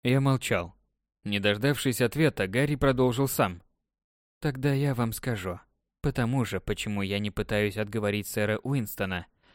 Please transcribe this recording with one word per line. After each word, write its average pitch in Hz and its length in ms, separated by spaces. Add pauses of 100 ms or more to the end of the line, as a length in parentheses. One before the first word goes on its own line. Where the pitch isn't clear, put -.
Я 131 180
молчал. 120 540 (480)
Не 104 160
дождавшись 110 640
ответа, 127 460
Гарри 139 280
продолжил 127 520
сам. 92 340 (800)
Тогда 139 340
я 139 200
вам 117 180
скажу. 95 480 (420)
Потому 127 440
же, 95 160
почему 104 400
я 98 180
не 104 120
пытаюсь 104 440
отговорить 104 520
сэра 107 360
Уинстона 107 640 (300)